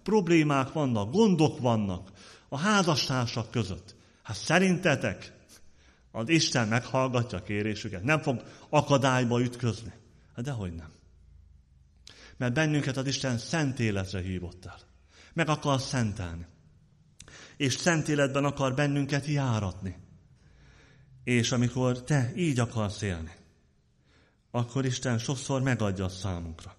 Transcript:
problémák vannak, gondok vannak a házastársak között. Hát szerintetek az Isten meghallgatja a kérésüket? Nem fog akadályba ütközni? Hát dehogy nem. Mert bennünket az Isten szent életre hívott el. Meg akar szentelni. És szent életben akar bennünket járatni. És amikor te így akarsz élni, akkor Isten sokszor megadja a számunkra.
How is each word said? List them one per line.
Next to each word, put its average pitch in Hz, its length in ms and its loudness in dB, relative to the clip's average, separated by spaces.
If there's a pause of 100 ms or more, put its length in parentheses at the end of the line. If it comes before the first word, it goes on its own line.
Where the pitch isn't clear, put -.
problémák 160 680 4
vannak, 120 400 0
gondok 180 480 4
vannak 107 520 0 (380)
a 139 80 -6
házastársak 139 920 0
között. 95 440 -4 (280)
Hát - 140 -8
szerintetek 160 960 2 (760)
az 113 180 -6
Isten 147 380 2
meghallgatja 120 680 0
a 87 60 -10
kérésüket? 104 600 -4
Nem 151 180 2
fog 127 220 -2 (260)
akadályba 127 720 4
ütközni? 120 520 -4 (420)
Hát 120 100 -8
dehogy 110 280 -6
nem. 80 180 -14 (1500)
Mert 123 160 -2
bennünket 143 440 2
az 131 100 -2
Isten 131 300 -2
szent 139 420 -2
életre 98 420 -2
hívott 90 440 -8
el. - 140 -18 (540)
Meg 160 160 0
akar 143 320 0
szentelni. 95 640 -4 (1120)
És 165 160 0
szent 165 340 2
életben 143 380 2
akar 135 280 0
bennünket 143 520 0
járatni. 110 720 -2 (1300)
És 120 280 2
amikor 123 520 0
te 135 320 0
így 156 240 0
akarsz 107 420 -2
élni, 85 300 -6 (1200)
akkor 120 340 -2
Isten 123 320 -2
sokszor 131 440 -2
megadja 107 440 0
a 92 40 -2
számunkra. 85 680 -8